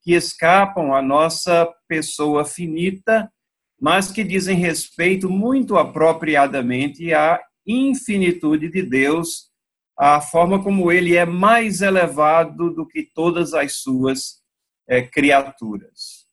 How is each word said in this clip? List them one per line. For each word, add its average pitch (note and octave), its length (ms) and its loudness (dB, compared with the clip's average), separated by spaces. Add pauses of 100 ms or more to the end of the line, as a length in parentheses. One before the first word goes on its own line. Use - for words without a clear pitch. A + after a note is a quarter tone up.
que E3+ 120 0
escapam F3 760 0
à C3+ 100 2
nossa D#3+ 680 0 (160)
pessoa D3+ 560 -2
finita, F#3 880 -4 (480)
mas F#3 320 0
que A3 120 -6
dizem F#3 340 -2
respeito F3 720 -2
muito A3 480 0
apropriadamente C#3+ 1400 0
à D#3 260 2 (280)
infinitude F#3+ 1000 -2
de F3+ 140 -4
Deus, C#3+ 680 -2 (440)
à D3 240 4
forma F3 440 0
como G3 280 2
ele F3 240 2
é F3 100 4
mais G3 560 2
elevado D#3+ 920 2
do D#3 140 -8
que D#3 160 -8 (100)
todas E3 400 -2
as C#3+ 200 -2
suas, C3 680 -4 (460)
é, B2 160 0
criaturas. C#3 1300 -4